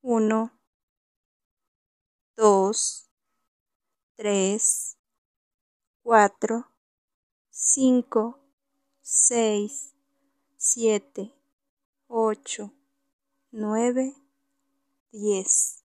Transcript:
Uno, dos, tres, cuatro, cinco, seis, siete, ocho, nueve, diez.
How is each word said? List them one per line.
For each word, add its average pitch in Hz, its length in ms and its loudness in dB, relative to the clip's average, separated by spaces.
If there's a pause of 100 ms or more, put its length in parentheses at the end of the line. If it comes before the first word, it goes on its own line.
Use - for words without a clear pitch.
Uno, 220 480 0 (1800)
dos, 202 760 2 (1040)
tres, 202 840 0 (1040)
cuatro, 226 720 2 (800)
cinco, 247 920 0 (600)
seis, 214 920 -2 (600)
siete, 214 800 -2 (720)
ocho, 220 640 -4 (800)
nueve, 240 640 -2 (960)
diez. 202 720 -2